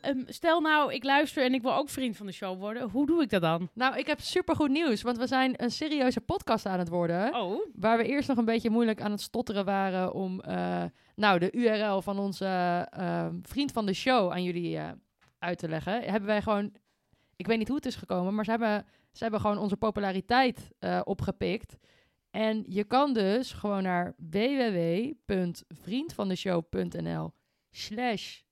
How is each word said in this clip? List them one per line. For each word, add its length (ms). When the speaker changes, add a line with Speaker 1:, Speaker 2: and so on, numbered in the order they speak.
Speaker 1:
ehm, 240
stel 360
nou, 320
ik 100
luister 420
en 80
ik 80
wil 120
ook 160
vriend 280
van 80
de 60
show 280
worden. 300
Hoe 160
doe 160
ik 80
dat 120
dan? 320
Speaker 2:
Nou, 240
ik 100
heb 120
supergoed 500
nieuws. 320
Want 160
we 100
zijn 360
een 80
serieuze 500
podcast 440
aan 140
het 100
worden. 460
Speaker 1:
Oh. 300
Speaker 2:
Waar 220
we 80
eerst 220
nog 100
een 80
beetje 240
moeilijk 320
aan 100
het 100
stotteren 440
waren 480
om, 280
eh, 420
nou, 240
de 120
U 160
R 180
L 160
van 180
onze, 260
ehm, 520
vriend 300
van 140
de 80
show 380
aan 120
jullie, 340
eh, 120
uit 180
te 120
leggen. 340
Hebben 260
wij 120
gewoon, 320
ik 120
weet 100
niet 100
hoe 100
het 80
is 100
gekomen, 400
maar 100
ze 60
hebben, 340
ze 120
hebben 180
gewoon 160
onze 200
populariteit, 1040
eh, 240
opgepikt. 720
En 360
je 160
kan 300
dus 380
gewoon 320
naar 340
W 200
W 360
W 380
punt 420
vriend 460
van 140
de 80
show 340
punt 320
N 180
L 140
slash 680